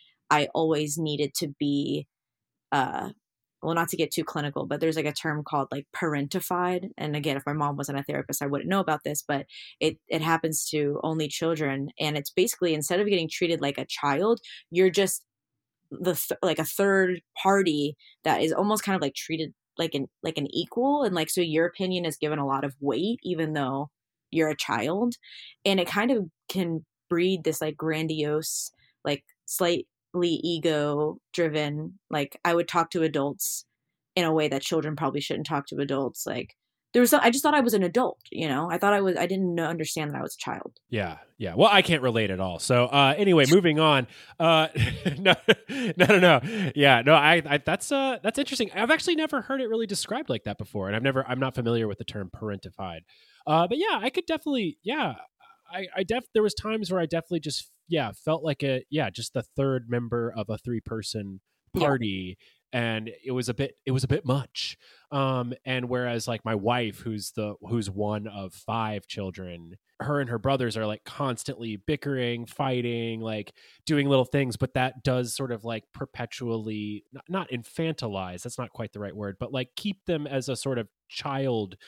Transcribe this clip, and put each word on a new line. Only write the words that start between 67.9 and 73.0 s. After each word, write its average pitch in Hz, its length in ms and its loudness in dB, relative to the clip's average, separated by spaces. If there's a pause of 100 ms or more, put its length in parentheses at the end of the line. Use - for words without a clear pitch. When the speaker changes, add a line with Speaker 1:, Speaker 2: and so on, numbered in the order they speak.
Speaker 2:
of 101 260 -12
five 110 540 -4
children, 90 680 -10 (260)
her 143 180 0
and 127 100 -2
her 117 100 -2
brothers 123 360 0
are, 110 120 -2
like, 107 180 -6
constantly 117 720 -6
bickering, 123 720 -4
fighting, 120 720 -2